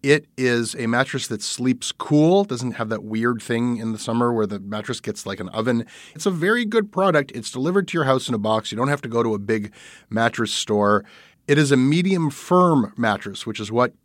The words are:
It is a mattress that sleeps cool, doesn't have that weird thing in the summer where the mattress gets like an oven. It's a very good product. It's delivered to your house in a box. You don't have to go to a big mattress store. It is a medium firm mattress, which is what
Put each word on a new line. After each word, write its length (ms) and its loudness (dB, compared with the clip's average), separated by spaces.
It 260 4
is 380 2
a 100 -4
mattress 400 0
that 160 -6
sleeps 500 -2
cool, 520 4
doesn't 280 -4
have 160 -6
that 160 -6
weird 380 -2
thing 340 0
in 160 -6
the 60 -6
summer 340 0
where 140 2
the 140 -6
mattress 400 -8
gets 260 -10
like 140 -8
an 100 -8
oven. 340 0
It's 100 -12
a 60 2
very 340 0
good 260 0
product. 420 0
It's 180 -10
delivered 380 0
to 100 -2
your 60 2
house 260 2
in 40 0
a 40 -2
box. 340 0
You 60 -6
don't 100 0
have 140 -2
to 80 -10
go 120 0
to 120 0
a 40 -4
big 360 -2
mattress 440 0
store. 520 2
It 120 4
is 120 4
a 60 6
medium 540 2
firm 680 2
mattress, 480 -2
which 160 -8
is 100 -6
what 220 2